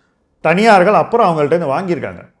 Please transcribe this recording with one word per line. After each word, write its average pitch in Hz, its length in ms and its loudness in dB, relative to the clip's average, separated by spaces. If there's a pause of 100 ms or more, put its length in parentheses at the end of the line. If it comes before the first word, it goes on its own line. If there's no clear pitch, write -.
(420)
தனியார்கள் 190 520 2
அப்புறம் 202 340 0
அவங்கள்ட்ட 151 260 0
இருந்து 160 260 -2
வாங்கியிருக்காங்க. 117 500 -8 (100)